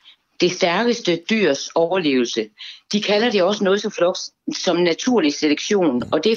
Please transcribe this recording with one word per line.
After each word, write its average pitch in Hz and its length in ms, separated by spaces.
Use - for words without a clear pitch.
det 175 100
stærkeste 185 680
dyrs 180 460
overlevelse. 147 720
De 208 100
kalder 208 300
det 202 120
også 208 200
noget 202 180
så 214 80
flot 175 280
som 175 120
naturlig 156 580
selektion, 151 760
og 156 120
det 220 80
er 226 60